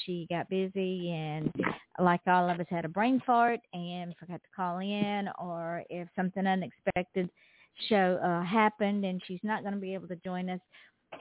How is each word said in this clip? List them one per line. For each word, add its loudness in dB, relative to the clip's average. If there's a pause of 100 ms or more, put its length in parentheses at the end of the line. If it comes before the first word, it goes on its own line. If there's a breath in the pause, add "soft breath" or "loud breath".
she -6
got -4
busy -2
and, -2 (500 loud breath)
like 6
all 4
of 0
us, -4
had -2
a -4
brain 2
fart 4 (120)
and -8
forgot -12
to -20
call -2
in, -2 (100)
or -6
if -8
something 0
unexpected 0 (580 soft breath)
show, 6
uh, 2
happened 2
and -2
she's -8
not -2
gonna -4
be -6
able -8
to -6
join -6
us. -4 (600 loud breath)